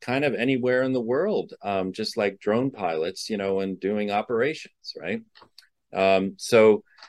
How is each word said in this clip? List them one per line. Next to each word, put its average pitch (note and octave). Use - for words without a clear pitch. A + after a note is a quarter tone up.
kind C3+
of C3+
anywhere B2+
in C3
the B2
world, C#3
um, F#2+
just G#2+
like G2+
drone B2
pilots, F2
you G#2+
know, G2
and F#2+
doing G#2
operations, A#2
right? G#3
Um, F#2+
so A2